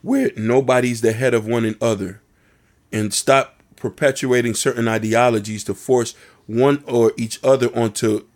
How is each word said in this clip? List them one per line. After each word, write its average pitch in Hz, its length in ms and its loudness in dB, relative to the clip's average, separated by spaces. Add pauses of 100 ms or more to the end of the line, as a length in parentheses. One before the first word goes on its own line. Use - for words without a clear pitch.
where 262 360 0
nobody's 123 640 0
the 113 100 2
head 120 220 0
of 110 140 0
one 117 180 0
another, 107 560 -4 (720)
and 107 200 -4
stop - 480 0 (140)
perpetuating 123 760 0
certain 120 340 -2
ideologies 110 760 0
to 101 100 -6
force 123 400 -2 (320)
one 139 420 2
or 117 300 2
each 117 260 -8
other 127 320 2
onto 110 480 -2 (120)